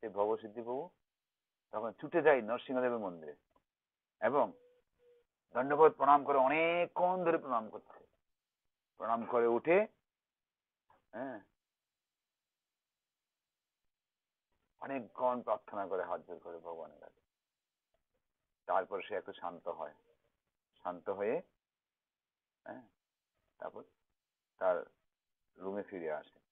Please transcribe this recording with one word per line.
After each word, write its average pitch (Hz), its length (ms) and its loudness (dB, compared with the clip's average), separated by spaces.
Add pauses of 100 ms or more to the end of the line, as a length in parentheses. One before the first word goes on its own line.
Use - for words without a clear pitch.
সে 113 80 -8
ভবসিদ্ধি 107 540 -2
প্রভু 131 280 -8 (800)
তখন 107 220 -6
ছুটে 156 300 -2
যায় 139 200 6
নরসিংহদেবের 123 560 -2
মন্দিরে 85 380 -8 (840)
এবং 120 320 2 (1000)
দণ্ডবোধ 143 400 6
প্রণাম 139 320 6
করে, 139 140 2
অনেকক্ষণ 170 880 2
ধরে 165 140 4
প্রণাম 123 320 -4
করছে। - 360 -18 (920)
প্রণাম 113 280 -2
করে 117 220 2
উঠে, 156 400 4 (1300)
হ্যাঁ, 120 280 -10 (3500)
অনেকক্ষণ 123 600 -2
প্রার্থনা 104 440 -4
করে, 90 180 -2
হাত 87 160 -6
জোড় 87 180 -14
করে 85 200 -14
ভগবানের 82 420 -14
কাছে। - 200 -20 (1500)
তারপর 92 360 -2
সে - 120 -10
একটু 95 180 -8
শান্ত 87 360 -12
হয়, 80 260 -10 (880)
শান্ত 90 280 -10
হয়ে, 104 320 -4 (1200)
হ্যাঁ, 120 240 -16 (680)
তারপর - 260 -12 (720)
তার 90 260 2 (720)
রুমে 98 260 -6
ফিরে 85 300 -8
আসে। - 280 -10 (120)